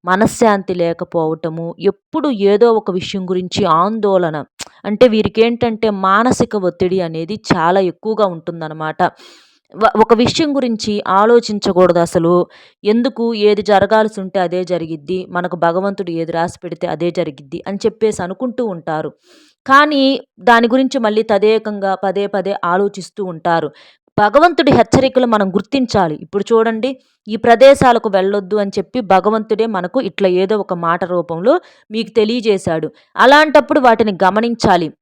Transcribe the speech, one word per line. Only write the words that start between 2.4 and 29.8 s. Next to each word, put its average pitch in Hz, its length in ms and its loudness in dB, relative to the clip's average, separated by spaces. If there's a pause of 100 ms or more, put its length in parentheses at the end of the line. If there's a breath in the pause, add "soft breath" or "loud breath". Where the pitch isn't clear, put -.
ఒక 214 180 -2
విషయం 185 400 -8
గురించి 185 340 -4
ఆందోళన, 180 800 0 (400 loud breath)
అంటే 214 240 4
వీరికేంటంటే 220 840 0
మానసిక 208 680 0
ఒత్తిడి 185 440 -2
అనేది 165 340 -6
చాలా 190 460 0
ఎక్కువగా 202 460 -2
ఉంటుందన్నమాట. 160 760 -8 (720 soft breath)
వ-, 214 220 2
ఒక 220 180 4
విషయం 214 420 0
గురించి 220 520 -4
ఆలోచించకూడదు 196 880 2
అసలు. 170 480 0 (380 soft breath)
ఎందుకు 233 500 -2
ఏది 208 280 2
జరగాల్సి 208 580 2
ఉంటే 190 200 -6
అదే 180 240 -2
జరిగిద్ది, 170 680 -6
మనకు 175 260 -6
భగవంతుడు 180 540 -2
ఏది 165 220 -6
రాసి 165 320 -4
పెడితే 170 220 -8
అదే 170 240 -4
జరిగిద్ది 151 560 -8
అని 196 200 -8
చెప్పేసి 214 360 -2
అనుకుంటూ 226 440 -6
ఉంటారు. 160 460 -6 (540 soft breath)
కానీ 285 360 4 (380)
దాని 233 280 4
గురించి 262 300 0
మళ్ళీ 220 240 0
తదేకంగా 208 720 0
పదే 196 320 -4
పదే 196 280 -4 (100)
ఆలోచిస్తూ 196 600 -4
ఉంటారు. 165 460 -4 (480 soft breath)
భగవంతుడి 277 540 4
హెచ్చరికలు 262 540 2
మనం 208 220 0
గుర్తించాలి. 196 680 -2
ఇప్పుడు 196 380 -8
చూడండి, 226 380 0 (380)
ఈ 214 80 -6
ప్రదేశాలకు 240 720 4
వెళ్ళొద్దు 196 480 -2
అని 202 220 -2
చెప్పి 247 220 -6
భగవంతుడే 214 680 0
మనకు 196 340 -4